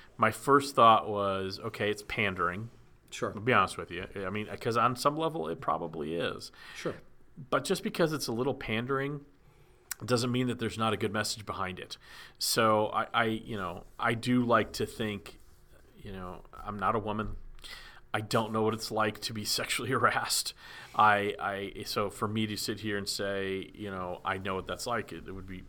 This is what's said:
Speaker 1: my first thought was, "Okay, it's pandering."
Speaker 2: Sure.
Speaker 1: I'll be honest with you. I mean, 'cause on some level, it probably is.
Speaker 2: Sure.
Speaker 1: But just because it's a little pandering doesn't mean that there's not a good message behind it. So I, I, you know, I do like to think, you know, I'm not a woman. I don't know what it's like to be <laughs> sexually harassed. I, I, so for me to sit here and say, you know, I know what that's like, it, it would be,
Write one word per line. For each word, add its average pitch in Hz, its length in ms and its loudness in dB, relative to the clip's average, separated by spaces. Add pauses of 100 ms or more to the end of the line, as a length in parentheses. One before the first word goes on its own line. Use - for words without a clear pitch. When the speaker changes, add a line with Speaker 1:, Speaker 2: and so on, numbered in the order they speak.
(160)
Speaker 1:
my 110 140 6
first 139 440 4
thought 113 340 8
was, 98 520 0
"Okay, 107 300 -2
it's 101 120 -2
pandering." 95 680 -2 (400)
Speaker 2:
Sure. 107 240 -4
Speaker 1:
I'll 104 60 -8
be 120 120 2
honest 98 260 4
with 85 120 -8
you. 87 160 -6 (100)
I 95 140 -4
mean, 104 160 -4 (140)
'cause 117 160 0
on 120 200 4
some 147 200 0
level, 160 320 -2
it 82 120 -6
probably 82 540 -2
is. - 380 -4 (240)
Speaker 2:
Sure. - 180 -6 (560)
Speaker 1:
But - 140 2
just 185 180 0
because 170 300 2
it's 139 140 -4
a 123 60 -2
little 127 220 0
pandering 135 720 -2 (800)
doesn't 120 260 2
mean 127 180 2
that 110 100 -2
there's 104 180 -2
not 113 160 2
a 101 40 2
good 98 160 0
message 104 340 -2
behind 92 320 -4
it. - 180 -12 (420)
So 107 500 4
I, - 260 0
I, 117 100 6
you 113 320 -2
know, 92 280 -6 (140)
I 117 160 2
do 123 300 2
like 113 300 4
to 113 120 0
think, 104 520 -6 (580)
you 104 160 -14
know, 92 400 -12
I'm 104 260 -10
not 110 160 2
a 113 40 2
woman. 104 380 -4 (760)
I 110 80 0
don't 110 320 0
know 110 100 2
what 110 120 4
it's - 160 -8
like 107 320 0
to - 100 -6
be 107 120 -6
<laughs> - 140 0
sexually 120 320 -2
harassed. 120 640 2 (420)
I, 104 440 6
I, 98 480 -6
so 104 240 0
for - 180 -2
me 110 180 0
to 104 100 -4
sit 104 240 -4
here 104 180 -2
and 95 100 -4
say, 98 680 -2
you 101 160 -8
know, 90 340 -6
I 95 140 0
know 95 180 -2
what 92 100 -4
that's 90 200 -6
like, 117 260 -4
it, 82 160 -10
it 92 40 -10
would 95 140 -10
be, 95 220 -12